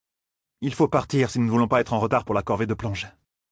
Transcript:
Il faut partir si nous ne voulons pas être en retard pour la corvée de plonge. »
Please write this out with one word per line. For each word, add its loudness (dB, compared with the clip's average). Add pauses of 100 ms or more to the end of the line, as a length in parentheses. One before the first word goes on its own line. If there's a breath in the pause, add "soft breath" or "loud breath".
(640)
Il -2
faut 2
partir 0
si -4
nous 2
ne 0
voulons 4
pas 2
être -4
en 2
retard 0
pour -2
la 0
corvée -2
de -2
plonge. » -6 (460)